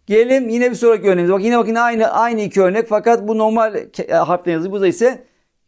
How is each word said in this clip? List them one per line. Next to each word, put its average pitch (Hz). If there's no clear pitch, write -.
Gelelim 240
yine 240
bir 220
sonraki 214
örneğimize. 180
Bak 190
yine 240
bakın 226
aynı, 233
aynı 226
iki 196
örnek 202
fakat 214
bu 220
normal 220
ke-, -
e, -
harfle 165
yazılıyor. 165
Burada 196
ise 226